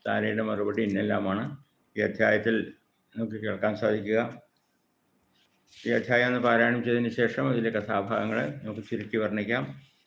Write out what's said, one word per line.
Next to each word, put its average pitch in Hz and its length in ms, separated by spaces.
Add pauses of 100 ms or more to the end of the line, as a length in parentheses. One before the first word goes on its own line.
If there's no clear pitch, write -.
താരയുടെ 107 340
മറുപടി 107 400
ഇന്നെല്ലാമാണ് 104 760 (400)
ഈ 107 40
അധ്യായത്തിൽ 107 720 (440)
നമുക്ക് 110 180
കേൾക്കാൻ 104 400
സാധിക്കുക. 110 680 (1400)
ഈ 117 40
അധ്യായം 120 380
ഒന്ന് 123 120
പാരായണം 117 440
ചെയ്തതിന് 120 260
ശേഷം 127 420
ഇതിലെ 117 180
കഥാഭാഗങ്ങൾ 110 920
നമുക്ക് 107 240
ചുരുക്കി 107 300
വർണ്ണിക്കാം. 107 600 (280)